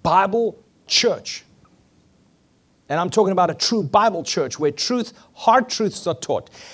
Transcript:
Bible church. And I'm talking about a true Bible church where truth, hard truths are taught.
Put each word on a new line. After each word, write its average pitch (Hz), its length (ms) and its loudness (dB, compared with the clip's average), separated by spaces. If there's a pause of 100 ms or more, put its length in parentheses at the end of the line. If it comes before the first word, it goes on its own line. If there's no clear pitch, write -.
Bible 196 580 0 (240)
church. - 580 -2 (1400)
And 147 120 -2
I'm 180 100 -2
talking 202 220 2
about 180 180 2
a 160 60 -4
true - 260 -2
Bible 180 420 2
church - 360 -4
where 151 100 2
truth, 233 440 -4 (200)
hard 233 360 4
truths - 360 -4
are 170 80 -2
taught. - 380 -6 (220)